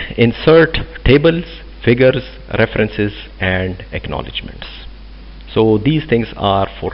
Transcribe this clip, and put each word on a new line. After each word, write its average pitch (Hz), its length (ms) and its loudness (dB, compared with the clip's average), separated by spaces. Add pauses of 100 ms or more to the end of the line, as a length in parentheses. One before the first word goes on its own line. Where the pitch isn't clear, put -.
(180)
insert 156 600 4 (280)
tables, 165 560 2 (220)
figures, 127 400 4 (340)
references, 107 560 0 (260)
and 92 520 -2
acknowledgements. - 920 -10 (680)
So 110 240 4
these 147 300 0
things 117 300 0
are 98 300 0 (120)
for 90 140 -6